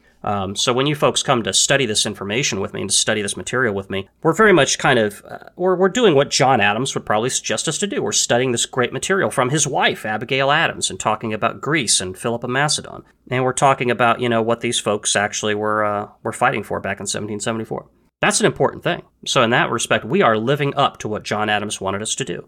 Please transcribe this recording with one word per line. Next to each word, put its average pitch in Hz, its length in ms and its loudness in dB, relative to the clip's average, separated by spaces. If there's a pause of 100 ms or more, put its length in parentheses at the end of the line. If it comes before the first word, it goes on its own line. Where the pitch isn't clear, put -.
(240)
Um, 101 320 -4
so - 160 0
when 127 140 2
you 151 100 -2
folks 143 260 0
come 120 220 0
to 95 80 -4
study 135 340 2
this 107 180 -2
information 104 560 -4
with 92 140 -4
me 107 60 -6
and 101 100 -6
to - 60 0
study 107 260 0
this 98 140 -4
material 117 380 -2
with 98 160 -8
me, 98 180 -6 (160)
we're 160 80 4
very 208 200 6
much 143 260 4
kind 135 200 2
of, 107 260 -2
uh, - 300 -18
we're, 185 220 0
we're 190 120 4
doing 190 280 4
what 139 140 4
John 139 300 4
Adams 104 360 2
would - 100 -6
probably 110 240 0
suggest - 380 -4
us 156 100 -4
to 202 80 -2
do. 208 160 -4
We're 104 100 -4
studying 127 380 2
this 117 160 0
great - 260 -2
material 139 380 0
from 127 200 0
his 143 180 0
wife, 180 360 0
Abigail 120 460 -2
Adams, 151 400 0
and 95 80 -10
talking 110 340 -2
about 104 280 -2
Greece 139 400 0
and 92 180 -8
Philip 117 240 -4
of 123 80 -6
Macedon. - 540 -2 (260)
And 127 140 0
we're 127 80 2
talking 135 380 2
about, 117 300 2
you 120 80 0
know, 117 140 2
what 117 200 0
these 117 180 -2
folks - 340 -2
actually 107 400 0
were, 107 300 0
uh, 104 240 -2 (160)
were 113 80 -4
fighting 123 320 0
for 90 160 -6
back 98 180 -6
in 98 80 -10
seventeen 104 340 -6
seventy-four. - 480 -6 (320)
That's 202 180 0
an 214 80 2
important - 380 0
thing. 170 180 -4 (240)
So - 160 2
in 113 80 4
that 127 220 2
respect, 117 320 0
we 156 180 2
are 113 160 4
living 139 380 0
up 143 220 0
to - 100 -8
what 104 160 -6
John 107 240 -2
Adams 104 320 -2
wanted 98 220 -4
us 110 120 -6
to 135 100 -4
do. - 220 -8